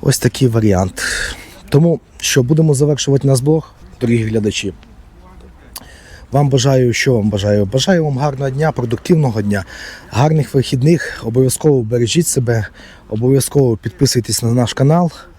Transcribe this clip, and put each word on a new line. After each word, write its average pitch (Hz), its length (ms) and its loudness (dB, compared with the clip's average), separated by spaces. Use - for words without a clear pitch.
Ось 139 180 0
такий 131 280 0
варіант. 101 540 0
Тому 160 300 2
що, - 260 0
будемо 151 300 2
завершувати 139 540 0
наш 135 120 2
блог, 151 340 -2
дорогі 117 220 0
глядачі. 107 500 -4
Вам 139 140 4
бажаю, 131 440 2
що 131 200 0
вам 107 160 2
бажаю? 104 360 0
Бажаю 156 400 0
вам 143 120 -4
гарного 139 320 -4
дня, 147 220 -2
продуктивного 120 680 0
дня, 101 240 -2
гарних 151 440 0
вихідних. 139 720 0
Обов'язково 131 560 2
бережіть 120 460 0
себе, 117 400 -2
обов'язково 127 680 0
підписуйтесь - 680 -2
на 117 80 0
наш 120 220 0
канал 160 380 2